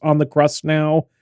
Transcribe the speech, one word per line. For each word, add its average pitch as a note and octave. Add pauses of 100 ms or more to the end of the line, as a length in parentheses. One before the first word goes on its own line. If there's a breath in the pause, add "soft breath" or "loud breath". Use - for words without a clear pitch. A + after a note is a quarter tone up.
on D3+
the D3+
crust D3
now. D3+ (160)